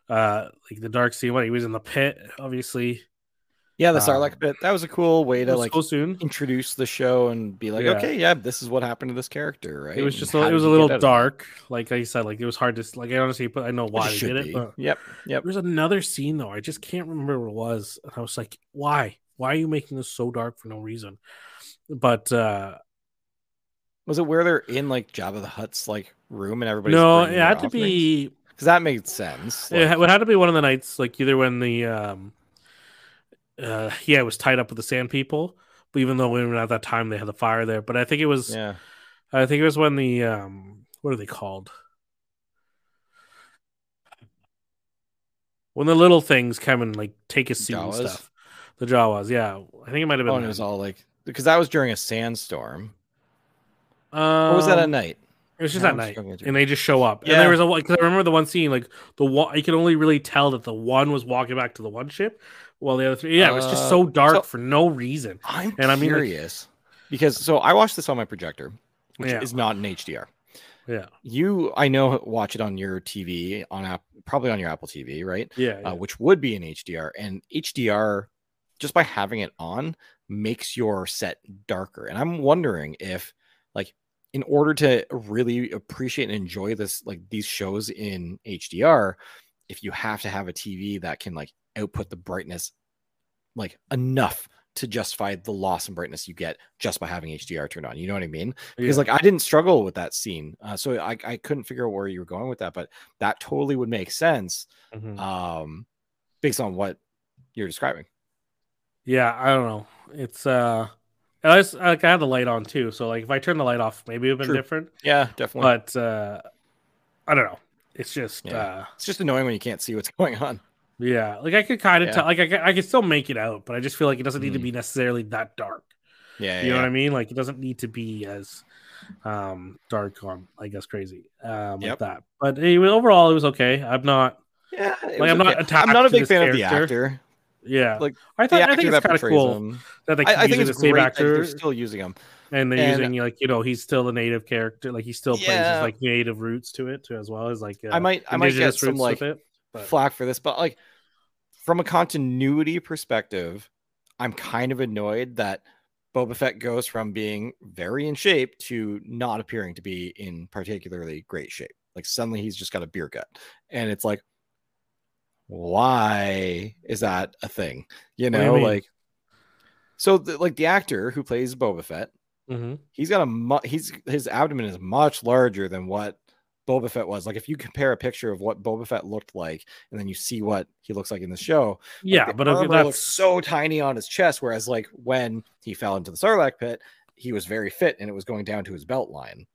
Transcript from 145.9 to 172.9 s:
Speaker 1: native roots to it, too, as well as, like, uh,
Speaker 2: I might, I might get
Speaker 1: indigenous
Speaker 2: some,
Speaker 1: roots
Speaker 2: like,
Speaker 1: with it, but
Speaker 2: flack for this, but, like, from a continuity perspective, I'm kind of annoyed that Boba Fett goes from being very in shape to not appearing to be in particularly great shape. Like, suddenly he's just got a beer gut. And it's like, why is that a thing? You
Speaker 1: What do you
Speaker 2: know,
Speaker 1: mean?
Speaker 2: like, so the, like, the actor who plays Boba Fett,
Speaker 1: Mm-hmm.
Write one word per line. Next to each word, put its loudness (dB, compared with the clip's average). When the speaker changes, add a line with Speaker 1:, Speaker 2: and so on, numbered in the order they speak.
Speaker 1:
native -2
roots -8
to -8
it, -12
too, -12
as -12
well -8
as, -8
like, -12
uh, -10
Speaker 2:
I 0
might, 0
I -2
might 4
get -2
Speaker 1:
indigenous 2
Speaker 2:
some, 2
Speaker 1:
roots -4
Speaker 2:
like, 0
Speaker 1:
with -4
it, -20
but -14
Speaker 2:
flack 2
for -6
this, -4
but, -2
like, -2
from 2
a -2
continuity 0
perspective, -6
I'm -4
kind -6
of -6
annoyed -6
that -6
Boba -2
Fett -2
goes -4
from -6
being -6
very -6
in -4
shape 2
to -6
not -4
appearing -8
to -18
be -10
in -14
particularly -12
great -10
shape. -14
Like, -16
suddenly -4
he's -8
just -12
got -6
a -10
beer -10
gut. -12
And -4
it's -6
like, -2
why 0
is -6
that -2
a -12
thing? -8
You 0
Speaker 1:
What 2
do 4
you 6
Speaker 2:
know, -
Speaker 1:
mean? 8
Speaker 2:
like, 2
so 4
the, -4
like, 0
the 0
actor 0
who -6
plays -4
Boba -2
Fett, -10
Speaker 1:
Mm-hmm. -8